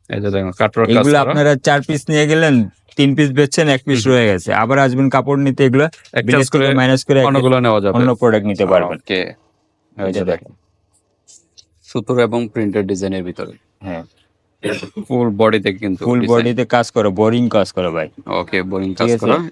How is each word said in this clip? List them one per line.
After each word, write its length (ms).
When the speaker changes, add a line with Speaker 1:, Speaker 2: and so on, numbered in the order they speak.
Speaker 1:
এই 100
যে 100
দেখেন, 200
কাটওয়ার্ক 400
কাজ 100
Speaker 2:
এগুলো 180
Speaker 1:
করা। 120
Speaker 2:
আপনারা 260
চার 260
পিস 260
নিয়ে 180
গেলেন, 280
তিন 180
পিস 180
বেচছেন, 360
এক 160
পিস 160
Speaker 1:
হুম। 140
Speaker 2:
রয়ে 120
গেছে। 280
আবার 240
আসবেন 320
কাপড় 300
নিতে, 240
এগুলো 200
Speaker 1:
এক্সচেঞ্জ 420
Speaker 2:
বিদেশ 240
থেকে 140
Speaker 1:
করে 100
Speaker 2:
মাইনাস 300
করে 200
Speaker 1:
অন্যগুলো 360
নেওয়া 200
যাবে। 160
Speaker 2:
অন্য 180
প্রোডাক্ট 320
নিতে 200
পারবেন। 320
Speaker 1:
ওকে। 220
এই 40
যে 100
Speaker 2:
এই 60
যে 120
Speaker 1:
দেখেন। 280
সুতোর 320
এবং 280
প্রিন্টেড 380
ডিজাইনের 360
ভিতরে। 320
Speaker 2:
হ্যাঁ। 220
Speaker 1:
ফুল 220
বডিতে 420
কিন্তু 320
Speaker 2:
ফুল 160
Speaker 1:
ডিজাইন। 120
Speaker 2:
বডিতে 320
কাজ 260
করা, 180
বোরিং 400
কাজ 240
করা 180
ভাই। 180
Speaker 1:
ওকে, 360
বোরিং 260
Speaker 2:
ঠিক 100
Speaker 1:
কাজ 100
Speaker 2:
আছে? 100
Speaker 1:
করা। 180